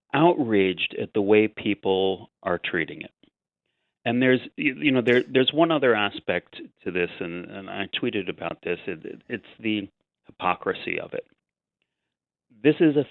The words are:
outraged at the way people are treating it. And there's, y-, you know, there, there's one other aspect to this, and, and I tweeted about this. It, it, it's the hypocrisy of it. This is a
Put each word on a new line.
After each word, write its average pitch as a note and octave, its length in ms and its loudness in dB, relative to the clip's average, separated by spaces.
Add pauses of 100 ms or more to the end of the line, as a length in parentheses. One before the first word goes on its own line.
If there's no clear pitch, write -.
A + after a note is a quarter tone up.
(120)
outraged A2+ 880 2
at G#2 140 -8
the G#2 80 0
way G#2+ 260 6
people F#2+ 800 -2 (120)
are F2+ 200 -2
treating D#2 380 -6
it. - 120 -16 (920)
And A#2+ 160 0
there's, B2+ 200 4 (180)
y-, C#3+ 180 -2
you D3 160 0
know, C3 80 2
there, A#2+ 220 4
there's C3 320 0
one E3 160 4
other C3+ 240 2
aspect G2+ 640 -4 (240)
to G2 60 -8
this, F2 200 -2 (100)
and, F2 300 -8
and G2 200 -14
I G2 160 -8 (120)
tweeted A2 300 -4
about E2+ 340 -8
this. F2 240 -4
It, E2+ 180 -10
it, - 240 -16
it's A#2 160 -8 (140)
the G#2+ 300 -4 (380)
hypocrisy - 760 -4
of - 140 -14
it. - 120 -8 (1400)
This D3+ 180 6
is D#3 160 6
a C#3+ 140 0